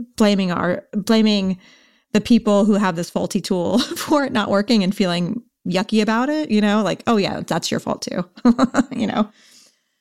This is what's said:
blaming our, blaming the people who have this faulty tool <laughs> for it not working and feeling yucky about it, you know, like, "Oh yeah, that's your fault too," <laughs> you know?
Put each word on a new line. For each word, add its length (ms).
blaming 340
our, 420
blaming 640
the 80
people 440
who 80
have 220
this 140
faulty 320
tool 380
<laughs> 180
for 260
it 80
not 180
working 340
and 120
feeling 460
yucky 340
about 280
it, 200
you 120
know, 200
like, 240
"Oh 120
yeah, 240
that's 280
your 100
fault 240
too," 240
<laughs> 460
you 160
know? 220